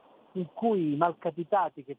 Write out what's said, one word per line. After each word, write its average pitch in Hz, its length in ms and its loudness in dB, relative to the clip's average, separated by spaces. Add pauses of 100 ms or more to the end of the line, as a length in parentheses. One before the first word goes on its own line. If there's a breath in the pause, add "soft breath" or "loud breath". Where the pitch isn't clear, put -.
(320)
in 185 200 -4
cui 190 400 2
i 143 40 0
malcapitati 165 880 0
che 135 140 -12